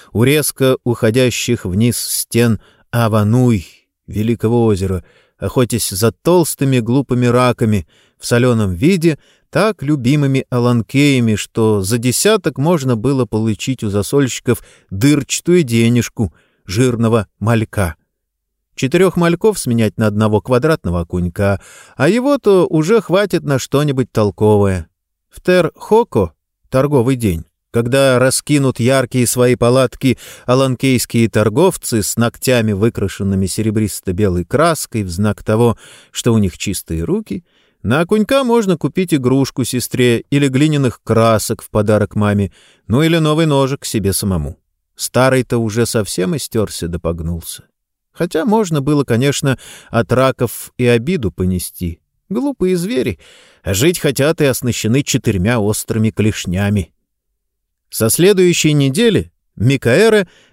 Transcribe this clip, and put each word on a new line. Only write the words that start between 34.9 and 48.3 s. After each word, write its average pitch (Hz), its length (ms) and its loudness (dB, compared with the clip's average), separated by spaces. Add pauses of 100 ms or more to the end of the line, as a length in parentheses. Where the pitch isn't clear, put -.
в 92 60 -8
знак 101 340 -2
того, 113 340 2 (340)
что - 220 -2
у 113 40 4
них 101 200 0
чистые 85 460 -6
руки — 196 400 -6 (400)
на 117 160 0
окунька 214 460 0
можно 226 320 2
купить 185 360 -4
игрушку 131 520 0
сестре 123 640 0
или 143 180 2
глиняных 139 560 0
красок 110 580 0
в - 80 -20
подарок 104 460 0
маме, 101 380 0 (340)
ну 123 160 2
или 165 140 2
новый 156 280 2
ножик 139 380 0
себе 98 300 -2
самому. 87 440 -4 (380)
Старый-то 127 640 0
уже 113 280 -2
совсем 170 500 -4
истёрся 104 520 -6
да 85 100 -6
погнулся. 82 680 -8 (480)
Хотя 302 320 -4